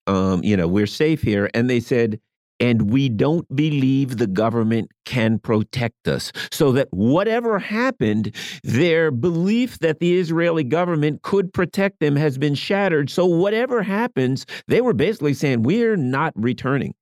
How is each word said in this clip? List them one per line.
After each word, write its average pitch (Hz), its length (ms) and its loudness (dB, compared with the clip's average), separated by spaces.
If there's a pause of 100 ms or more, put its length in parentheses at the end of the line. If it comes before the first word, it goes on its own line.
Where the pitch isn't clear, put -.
um, 95 380 2
you 104 120 4
know, 85 120 2
we're 101 180 2
safe 156 360 0
here." 101 320 0
And 120 140 0
they 123 120 2
said, 117 400 0 (420)
and 113 280 2
we 135 200 2
don't 143 440 0
believe 139 600 2
the 117 100 0 (180)
government 113 420 0 (180)
can 113 340 0
protect 110 800 -2
us. - 160 -10 (180)
So 143 220 2
that 131 180 0
whatever 202 680 0
happened, 196 640 -2 (380)
their 160 480 2
belief 180 720 0
that 156 180 0
the 175 140 2 (100)
Israeli 165 420 0
government 151 580 0
could 196 300 -2
protect 190 480 -2
them 147 160 2
has 143 220 0
been 143 160 0
shattered. 165 560 0
So 185 160 0
whatever 208 560 0
happens, 185 640 -2 (220)
they 185 120 2
were 247 140 2
basically 165 400 0
saying, 127 300 0
"We're 220 320 0
not 135 400 -2
returning." 123 640 -2